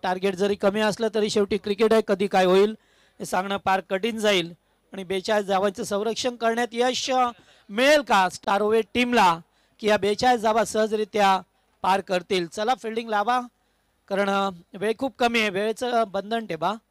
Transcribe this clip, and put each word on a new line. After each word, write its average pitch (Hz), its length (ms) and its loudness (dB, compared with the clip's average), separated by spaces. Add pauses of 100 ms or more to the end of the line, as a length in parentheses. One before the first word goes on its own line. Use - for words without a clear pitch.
Target 185 320 -2
जरी 202 200 0
कमी 202 240 0
असलं, 214 360 0
तरी 214 140 0
शेवटी 208 280 0
cricket 214 360 0
आहे, 226 140 6
कधी 202 200 0
काय 190 180 2
होईल 196 260 4 (480)
हे 170 60 -12
सांगणं 196 400 -4
फार 190 240 0
कठीण 208 280 -4
जाईल. 190 360 0 (400)
आणि 190 100 -12
बेचाळीस 196 420 -2
धावांचं 196 380 -2
संरक्षण 214 520 -4
करण्यात 226 360 -2
यश 240 400 -2 (580)
मिळेल 269 320 4
का 196 280 2
स्टार 202 320 -2
ओव्हे 214 200 2
टीमला, 220 580 2 (400)
की 220 80 -4
या 208 100 2
बेचाळीस 208 440 2
धावा 220 240 2
सहजरित्या 208 760 0 (400)
पार 190 200 2
करतील? 180 460 -2
चला, 214 280 -2
fielding 226 340 -8
लावा, 214 320 0 (680)
कारण, 196 220 0
अ, 196 200 0 (240)
वेळ 208 240 -4
खूप 262 220 -4
कमी 233 200 2
आहे, 214 100 0
वेळेचं 226 580 -2
बंधन 202 380 -6
ठेवा 170 300 -4 (160)